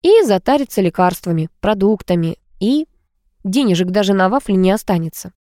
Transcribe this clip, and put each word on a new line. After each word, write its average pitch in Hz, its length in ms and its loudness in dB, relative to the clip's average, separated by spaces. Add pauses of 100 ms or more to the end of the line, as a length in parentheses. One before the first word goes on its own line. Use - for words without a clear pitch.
и 415 220 4
затарится 254 580 0
лекарствами, 175 680 -2 (100)
продуктами, 190 760 -2 (200)
и... 277 280 -2 (560)
Денежек 190 460 0
даже 196 260 0
на 185 120 2
вафли 226 260 -2
не 185 180 2
останется. 180 640 -4 (120)